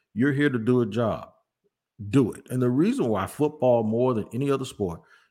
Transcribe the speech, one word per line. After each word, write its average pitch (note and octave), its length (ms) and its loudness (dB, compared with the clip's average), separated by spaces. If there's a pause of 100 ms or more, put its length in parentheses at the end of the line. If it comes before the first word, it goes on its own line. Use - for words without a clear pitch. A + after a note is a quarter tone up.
(140)
you're C3 200 0
here C#3+ 160 2
to B2+ 100 -2
do B2 220 2
a A#2 40 0
job. G2+ 440 -4 (800)
Do A#2 220 4
it. - 180 -16
And B2+ 120 -4
the B2 100 2
reason F3+ 360 0
why F#2+ 200 -2
football B2+ 560 2
more A#2 320 0
than G2+ 180 -4
any C#3 180 -2
other C3 140 -2
sport F2+ 360 -6 (300)